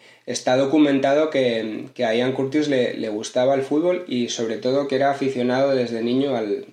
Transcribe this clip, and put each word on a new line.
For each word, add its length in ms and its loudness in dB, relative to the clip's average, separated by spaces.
está 300 -2
documentado 760 4
que, 640 -2
que 120 -4
a 100 2
Ian 160 0
Curtis 380 -2
le, 240 2
le 160 -4
gustaba 460 0
el 80 0
fútbol 440 0
y 220 -2
sobre 260 -4
todo 320 0
que 80 -2
era 160 2
aficionado 640 0
desde 260 -2
niño 360 0
al, 360 -4